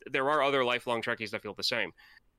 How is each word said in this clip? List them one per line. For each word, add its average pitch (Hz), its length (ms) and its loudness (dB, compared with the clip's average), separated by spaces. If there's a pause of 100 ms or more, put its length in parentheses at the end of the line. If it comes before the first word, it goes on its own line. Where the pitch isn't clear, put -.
(120)
there 135 180 0
are 151 140 4
other 139 220 4
lifelong 120 360 0
Trekkies 113 280 -4
that 104 140 -6
feel 101 100 -8
the 95 100 -10
same. 104 300 -2 (460)